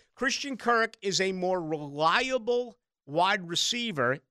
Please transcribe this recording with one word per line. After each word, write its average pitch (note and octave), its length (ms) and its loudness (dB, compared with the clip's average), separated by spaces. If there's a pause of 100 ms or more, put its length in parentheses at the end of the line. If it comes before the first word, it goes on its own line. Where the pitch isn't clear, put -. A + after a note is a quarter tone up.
(160)
Christian C4 420 -2
Kirk A3+ 440 0
is F#3+ 180 -2
a F#3+ 120 2
more F#3 300 -2
reliable G#3 1160 0 (280)
wide F3 420 2
receiver, E3 680 0 (140)